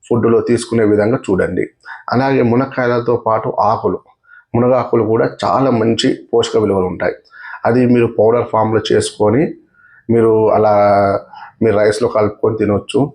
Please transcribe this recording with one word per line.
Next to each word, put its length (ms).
ఫుడ్‌లో 360
తీసుకునే 440
విధంగా 380
చూడండి. 420
అలాగే 340
మునక్కాయలతో 760
పాటు 300
ఆకులు, 360
మునగాకులు 520
కూడా 220
చాలా 340
మంచి 380
పోషక 300
విలువలు 300
ఉంటాయి. 280
అది 220
మీరు 260
పౌడర్ 360
ఫామ్‌లో 360
చేసుకొని 580
మీరు 240
అలా 260
మీరు 200
రైస్లో 320
కలుపుకొని 500
తినొచ్చు 420